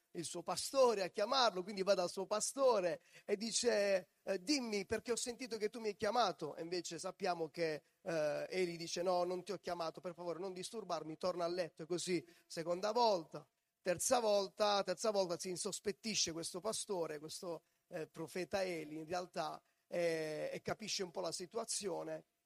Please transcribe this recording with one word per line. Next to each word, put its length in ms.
il 120
suo 180
pastore 600
a 80
chiamarlo, 520
quindi 200
va 120
dal 160
suo 160
pastore 760
e 120
dice, 720
eh, 180
"Dimmi 440
perché 260
ho 40
sentito 400
che 120
tu 120
mi 80
hai 80
chiamato." 600
E 60
invece 360
sappiamo 500
che, 340
eh, 460
Eli 280
dice, 260
"No, 220
non 200
ti 80
ho 60
chiamato, 420
per 140
favore 260
non 120
disturbarmi, 640
torna 280
a 40
letto." 340
E 40
così, 380
seconda 440
volta, 560
terza 380
volta, 640
terza 280
volta 280
si 120
insospettisce 840
questo 280
pastore, 580
questo, 440
eh, 180
profeta 580
Eli 320
in 100
realtà, 560
eh, 640
e 100
capisce 400
un 80
po' 100
la 120
situazione. 920